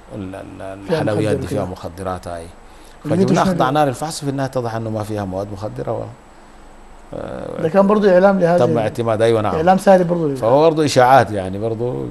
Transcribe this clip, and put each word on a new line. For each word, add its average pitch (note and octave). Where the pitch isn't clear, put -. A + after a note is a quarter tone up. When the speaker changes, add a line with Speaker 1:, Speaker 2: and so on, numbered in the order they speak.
Speaker 1:
ال-، F#2+
ال-، F#2+
Speaker 2:
فيها D#3
Speaker 1:
الحلويات G#2+
Speaker 2:
مخدر G2
Speaker 1:
دي -
فيها G#2
Speaker 2:
وكده. F#2
Speaker 1:
مخدرات، F2+
هاي. E2+
Speaker 2:
لقيتوا D#3+
Speaker 1:
فجبنا E3+
Speaker 2:
شنو F#3+
Speaker 1:
أخضعناه C#3+
Speaker 2:
ده؟ C#3
Speaker 1:
للفحص، D3+
في C#3+
النهاية C3+
اتضح A#2
أنه A2+
ما G#2+
فيها G#2
مواد G2
مخدرة A2+
و، A2
آه، -
Speaker 2:
ده D#3+
كان G3
برضو G#3
إعلام F#3+
لهذا E3+
Speaker 1:
تم A#2+
Speaker 2:
ال-، A#2
Speaker 1:
اعتماد، A2
أيوة، A2+
نعم. G#2+
Speaker 2:
إعلام F3
ساري F#3+
برضو. E3
Speaker 1:
فهو B2
برضو D#3
إشاعات، B2+
يعني F#2+
برضو A#2+